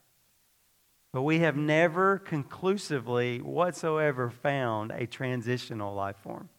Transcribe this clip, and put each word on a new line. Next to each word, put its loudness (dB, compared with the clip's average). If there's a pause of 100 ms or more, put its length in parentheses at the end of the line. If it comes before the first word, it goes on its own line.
(1120)
But -2
we 2
have 4
never 4
conclusively -2
whatsoever 0
found -2
a -4
transitional -4
life -4
form. -12